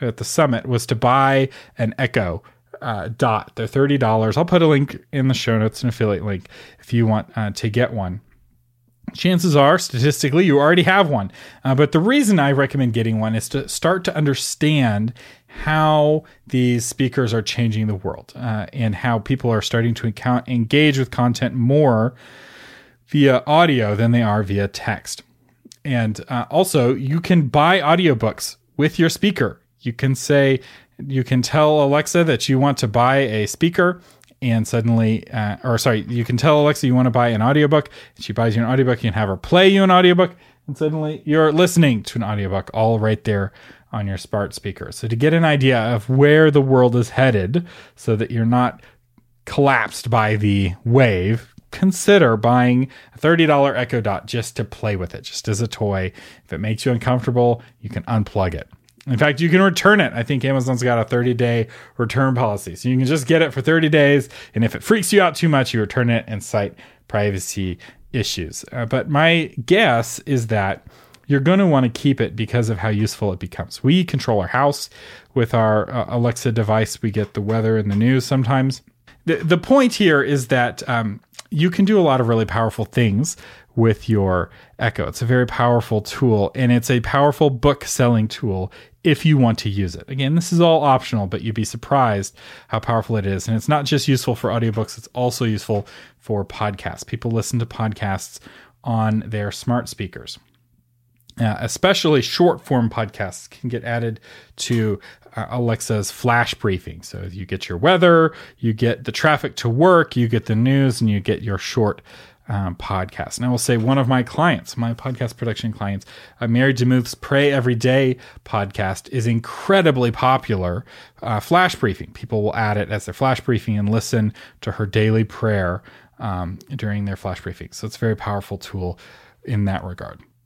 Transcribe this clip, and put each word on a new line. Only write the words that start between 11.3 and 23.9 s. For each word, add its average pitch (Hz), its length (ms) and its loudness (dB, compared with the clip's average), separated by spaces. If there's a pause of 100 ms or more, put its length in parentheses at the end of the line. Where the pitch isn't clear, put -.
Uh, 131 100 2
but 143 180 2
the 160 80 2
reason 214 380 2
I 139 140 2
recommend 135 400 0
getting 110 260 -2
one 110 160 -2
is 110 140 -4
to 135 180 -6
start 180 380 -2
to - 100 -4
understand 135 1000 0 (320)
how 156 800 0 (220)
these 123 380 0
speakers 123 480 -2
are 113 80 0
changing 110 460 -2
the 104 80 -2
world, - 420 -10
uh, 113 380 -6
and 113 200 -2
how 117 260 -2
people 127 300 -2
are 110 120 0
starting 117 320 0
to 113 180 -4
encou-, 123 340 -2
engage 135 520 2
with 127 120 -2
content 123 440 -2
more 123 600 2 (920)
via 139 380 4
audio 147 480 2